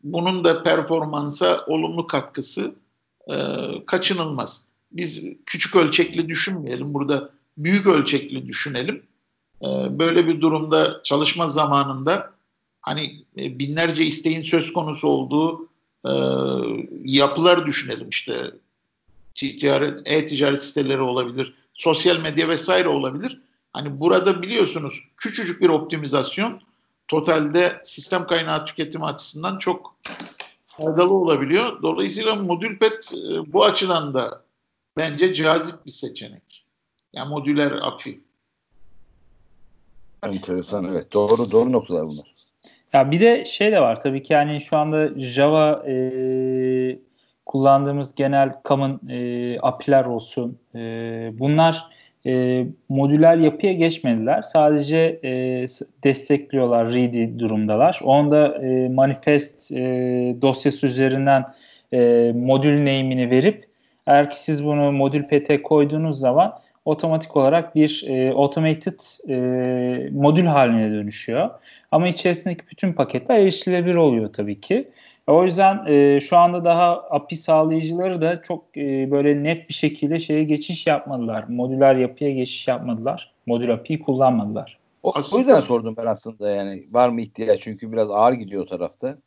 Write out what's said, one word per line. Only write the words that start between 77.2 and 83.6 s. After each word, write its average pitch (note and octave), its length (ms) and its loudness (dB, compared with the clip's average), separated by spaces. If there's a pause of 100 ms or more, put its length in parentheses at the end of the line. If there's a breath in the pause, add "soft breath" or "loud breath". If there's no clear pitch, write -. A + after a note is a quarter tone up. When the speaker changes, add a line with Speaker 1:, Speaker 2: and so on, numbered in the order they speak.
Speaker 3:
sağlayıcıları D#3+ 840 0
da E3+ 200 0
çok, - 360 -10
e, C3+ 340 -2
böyle C#3+ 320 2
net D#3+ 260 -4
bir - 40 -10
şekilde D3+ 460 -2
şeye D#3 240 0
geçiş D3+ 440 -2
yapmadılar. A#2+ 600 -2
Modüler C3 480 4
yapıya B2+ 360 0
geçiş B2+ 360 -6
yapmadılar. B2 640 -6 (140)
Modül A#2+ 280 0